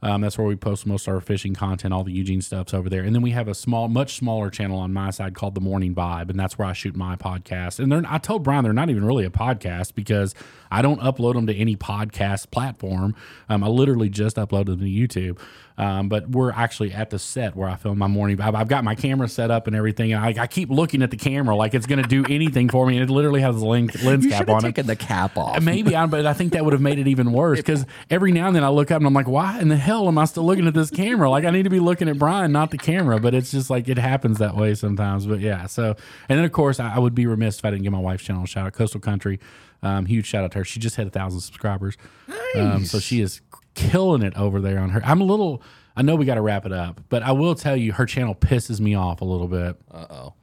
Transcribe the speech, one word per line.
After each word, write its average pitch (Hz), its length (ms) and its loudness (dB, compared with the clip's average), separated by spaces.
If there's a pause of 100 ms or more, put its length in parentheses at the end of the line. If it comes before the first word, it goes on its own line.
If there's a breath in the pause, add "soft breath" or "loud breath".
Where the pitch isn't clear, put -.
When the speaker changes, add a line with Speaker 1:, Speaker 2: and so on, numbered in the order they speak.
Speaker 1:
Um, 104 180 0
that's 104 160 -4
where 110 80 0
we 104 100 0
post 101 300 -6
most 101 220 -4
of 95 80 -2
our 92 60 -4
fishing 98 340 -4
content, 95 360 -4
all 92 120 -2
the 95 80 -8
Eugene 95 320 -2
stuff's 92 280 -8
over 92 160 -2
there. 92 140 -4
And 107 140 0
then 120 80 2
we 123 80 0
have 120 160 -4
a 104 80 -6
small, 117 320 -2
much 131 280 -2
smaller 110 360 -2
channel 98 260 -4
on 92 160 -4
my 98 160 -4
side 95 240 -8
called 98 220 -6
The 95 60 -4
Morning 95 340 -2
Vibe, 87 340 -4
and 95 100 -4
that's 95 160 -2
where 104 120 -4
I 92 60 -4
shoot 90 220 -8
my 90 200 -6
podcast. 90 640 -8
And 135 120 2
they're, 160 160 2
I 156 120 -2
told 208 240 -4
Brian 139 200 2
they're 110 100 2
not 147 180 0
even 104 120 0
really 113 220 2
a 90 60 -6
podcast 104 640 -4
because 101 400 0 (340 loud breath)
I 117 140 2
don't 143 180 2
upload 123 320 0
them 117 140 0
to 110 80 0
any 110 200 0
podcast 101 760 -4
platform. 98 640 -2 (340 loud breath)
Um, 101 140 2
I 104 60 0
literally 120 400 4
just 104 260 -2
uploaded 101 320 0
them 90 140 -2
to 101 40 -2
YouTube. 95 540 -2 (400 loud breath)
Um, 98 300 0
but 107 220 -2
we're 127 200 2
actually 113 400 -2
at 104 200 -6
the 101 80 -4
set 113 360 -6
where 95 140 -4
I 92 60 -4
film 101 240 -4
my 98 80 2
Morning 101 280 2
Vibe. 107 200 0
I've 110 120 0
got 135 160 2
my 110 120 0
camera 135 320 0
set 117 240 -2
up 113 160 0
and 107 80 -2
everything, 110 360 0
and 107 140 0
I, 117 180 0
I 120 40 -2
keep 151 240 -2
looking 143 320 2
at 123 80 0
the 120 60 -8
camera 135 380 0
like 110 200 2
it's 117 100 0
gonna 135 160 2
do 135 260 2
anything 139 400 2
for 127 200 4
me, 127 100 2
and 127 100 2
it 131 60 0
literally 143 280 2
has 123 200 2
a - 40 -2
lens, 117 380 0
lens 131 220 4
Speaker 2:
You 139 60 4
Speaker 1:
cap 104 80 0
Speaker 2:
should 95 100 0
have 107 80 6
Speaker 1:
on 110 80 2
it. 120 40 0
Speaker 2:
taken 123 180 -2
the 110 80 0
cap 98 420 -2
off. 82 240 0
Speaker 1:
Maybe, 165 340 2
I, 165 120 2
but 151 180 0
I 147 80 2
think 175 200 -2
that 156 120 0
would 151 80 4
have 135 80 4
made 143 160 2
it 139 100 0
even 127 240 2
worse 147 300 2
Speaker 2:
<laughs> - 20 -6
Speaker 1:
'cause 147 220 0 (240 loud breath)
every 185 220 4
now 175 160 4
and 185 80 4
then 156 80 6
I 139 60 4
look 147 200 2
up 165 80 2
and 151 80 4
I'm 139 80 6
like, 135 140 2
"Why 180 320 0
in 175 80 4
the 151 100 6
hell 196 300 2
am 160 100 4
I 151 80 6
still 165 220 0
looking 185 180 4
at 160 80 2
this 160 160 2
camera? 196 400 2
Like, 143 160 2
I 170 60 2
need 190 120 4
to 190 60 2
be 185 100 4
looking 175 300 2
at 147 80 0
Brian, 160 340 2
not 151 200 2
the 139 80 -6
camera." 160 400 2
But 120 160 2
it's 127 160 0
just 135 180 -2
like, 123 180 0
it 127 120 0
happens 123 400 2
that 104 160 0
way 107 180 2
sometimes. 101 540 -2
But 104 140 -2
yeah, 95 260 -4
so, 107 280 -2 (320 loud breath)
and 139 120 2
then 165 60 4
of 165 80 -2
course 139 260 2
I, 113 160 -4
I - 20 2
would 120 160 4
be 120 140 2
remiss 110 320 0
if - 60 -6
I 110 40 2
didn't 98 140 -2
give 101 100 -2
my 95 60 -2
wife's 92 240 -4
channel 92 220 -4
a - 20 -6
shout 95 180 -6
out, 95 80 -8
Coastal 107 260 -2
Country. 98 400 -4 (440 loud breath)
Um, 98 240 -2
huge 110 180 0
shout 101 180 -2
out 90 100 -4
to - 40 -4
her. 98 80 -2
She - 140 -10
just 113 160 -4
hit 110 100 -4
a 95 60 -10
thousand 92 300 -4
subscribers. 98 560 -4 (580 loud breath)
Um, 98 280 2
so 87 140 -2
Speaker 2:
Nice. 104 60 -2
Speaker 1:
she 120 180 0
is 98 200 -4 (340)
killing 175 480 2
it 98 120 -2
over 101 240 0
there 98 200 0
on 92 100 0
her. 110 160 0
I'm 170 160 4
a - 20 2
little, 190 380 0 (340 loud breath)
I 123 60 0
know 151 140 4
we 151 100 2
gotta 123 160 2
wrap 104 240 0
it 95 80 -6
up, 87 260 -6 (100)
but 120 120 0
I 131 120 0
will 156 200 2
tell 143 240 -2
you, 113 160 0
her 120 140 0
channel 120 260 -2
pisses 117 460 0
me 104 160 2
off 90 260 -2
a 95 40 -6
little 90 220 -2
bit. 87 280 -2 (160)
Speaker 2:
Uh-oh. 73 520 -18